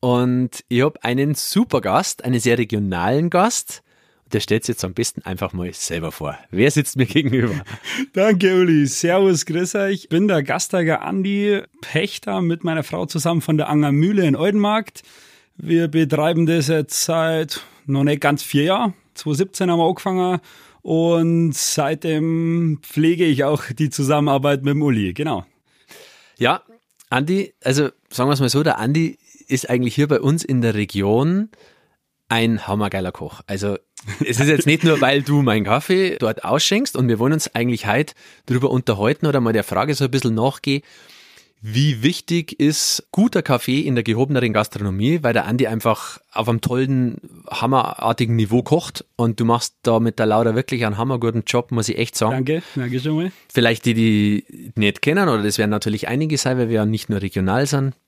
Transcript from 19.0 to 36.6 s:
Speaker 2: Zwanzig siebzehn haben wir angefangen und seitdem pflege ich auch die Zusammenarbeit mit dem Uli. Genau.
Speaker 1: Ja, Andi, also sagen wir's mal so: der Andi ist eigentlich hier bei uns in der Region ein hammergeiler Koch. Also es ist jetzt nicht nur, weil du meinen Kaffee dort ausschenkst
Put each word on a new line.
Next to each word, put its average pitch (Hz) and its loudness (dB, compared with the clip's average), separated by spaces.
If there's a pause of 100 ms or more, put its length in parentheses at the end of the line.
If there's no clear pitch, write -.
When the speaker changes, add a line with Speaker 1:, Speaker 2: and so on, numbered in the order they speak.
Speaker 2:
Zwanzig 151 -4
siebzehn 190 -2
haben 170 2
wir 165 4
angefangen 180 0 (420)
und 165 2
seitdem 160 -2
pflege 165 2
ich 143 2
auch 147 0 (120)
die 151 0
Zusammenarbeit 143 0
mit 143 0
dem 147 0
Uli. 110 2
Genau. 135 -6 (960)
Speaker 1:
Ja, 123 2 (480)
Andi, 160 0 (100)
also 135 2 (200)
sagen 131 0
wir's 139 0
mal 127 2
so: 135 2
der - 0
Andi 151 0 (280)
ist 131 -2
eigentlich 123 0
hier 147 2
bei 143 2
uns 156 0
in 131 0
der 113 2
Region 113 0 (800)
ein 113 0
hammergeiler 98 -4
Koch. - -14
Also 101 -4 (500)
es 113 -2
ist 143 2
jetzt 147 4
nicht 156 4
nur, 156 4
weil 139 2
du 143 2
meinen 110 2
Kaffee 175 0
dort 110 -2
ausschenkst 170 0